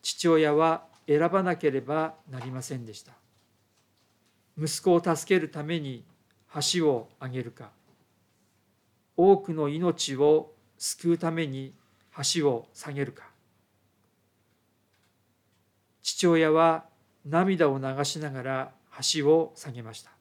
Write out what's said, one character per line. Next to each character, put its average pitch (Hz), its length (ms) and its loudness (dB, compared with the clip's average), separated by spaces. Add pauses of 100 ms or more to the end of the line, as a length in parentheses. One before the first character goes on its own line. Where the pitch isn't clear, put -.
父 - 260 -4
親 156 260 4
は 160 300 2 (240)
選 156 240 2
ば 190 120 0
な 180 120 0
け 151 160 -2
れ 135 80 -2
ば 156 340 -4 (160)
な 127 120 -12
り 127 100 -10
ま 127 100 -10
せ 135 140 -10
ん 120 100 -10
で 107 80 -18
し - 100 -20
た。 - 100 -20 (1400)
息 156 240 -6
子 185 120 4
を 170 80 6
助 170 320 0
け 185 60 4
る 156 80 -4
た 151 160 -10
め 160 160 -4
に 131 240 -10 (720)
橋 175 160 2
を 117 180 -2 (140)
上 131 80 -10
げ 127 140 -8
る 117 80 -12
か、 110 200 -20 (1400)
多 185 220 8
く 180 160 -8
の 151 160 -2
命 160 480 -2
を 151 360 4 (240)
救 - 360 -4
う 165 40 0
た 165 140 -4
め 160 160 -4
に 135 260 -10 (600)
橋 151 160 2
を 120 240 -4
下 - 180 -14
げ 139 140 -4
る - 80 -14
か。 - 100 -20 (2750)
父 - 260 -2
親 160 240 4
は 160 320 4 (420)
涙 165 440 2
を 135 100 -2
流 135 240 -4
し 143 160 -6
な 151 120 -8
が 131 120 -10
ら 135 280 -6 (420)
橋 151 120 -2
を 160 300 4
下 - 160 -16
げ 120 100 -14
ま 113 120 -16
し - 80 -18
た。 - 200 -20